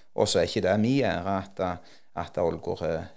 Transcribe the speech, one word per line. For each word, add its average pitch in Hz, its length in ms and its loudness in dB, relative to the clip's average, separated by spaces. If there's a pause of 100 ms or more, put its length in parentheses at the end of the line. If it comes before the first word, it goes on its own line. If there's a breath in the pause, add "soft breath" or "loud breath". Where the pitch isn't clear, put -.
(160)
og - 160 4
så 92 80 4
er 87 80 2
ikke 98 160 -2
det 98 160 4
min 127 300 2
ære 90 320 -2
at, - 180 -10 (640 soft breath)
at - 160 -4
Ålgård 85 460 -2
har, 82 180 -2 (120)